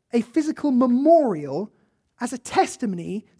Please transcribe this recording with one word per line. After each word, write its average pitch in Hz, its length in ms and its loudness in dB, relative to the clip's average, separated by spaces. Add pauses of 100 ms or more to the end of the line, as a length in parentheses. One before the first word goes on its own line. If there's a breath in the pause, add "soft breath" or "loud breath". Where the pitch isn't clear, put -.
(120)
a 233 80 2
physical 294 520 -4
memorial 240 1000 2 (500)
as 240 120 -8
a 247 60 -10
testimony 190 840 -4 (160 soft breath)